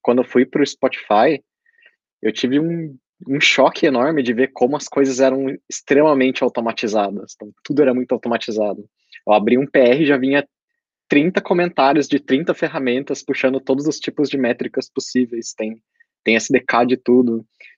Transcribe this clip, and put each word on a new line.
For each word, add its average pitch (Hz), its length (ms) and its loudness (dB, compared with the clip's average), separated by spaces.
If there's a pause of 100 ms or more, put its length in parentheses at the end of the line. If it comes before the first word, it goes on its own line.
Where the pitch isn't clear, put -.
quando 123 200 2
eu - 20 -4
fui 127 200 2
pro 143 220 0
Spotify, 131 720 0 (800)
eu 110 120 -2
tive 127 260 -2
um, 165 380 -6 (320)
um 139 120 -2
choque - 460 2
enorme 139 360 0
de 120 100 -2
ver 123 160 0
como 131 280 -2
as - 120 -12
coisas 135 320 0
eram 135 360 0 (140)
extremamente 139 720 2
automatizadas. 113 960 -4
Então, 104 160 -20 (100)
tudo 143 200 0
era 127 120 4
muito 127 180 -4
automatizado. 107 720 -4 (400)
Eu 104 80 2
abri 107 240 4
um 139 100 0
P 143 120 0
R 127 240 4
e 147 40 2
já 139 100 4
vinha 139 280 0 (640)
trinta 165 320 2
comentários 156 680 0
de 143 100 0
trinta 143 340 -2
ferramentas 139 720 -4
puxando 135 380 -2
todos 135 260 -2
os 151 140 -4
tipos 139 280 -4
de 143 80 -6
métricas 123 560 -4
possíveis. 120 640 -6
Tem, 113 240 -8 (440)
tem 110 100 2
S 110 180 0
D 127 60 4
K 120 260 0
de 123 120 0
tudo. 120 500 0 (320)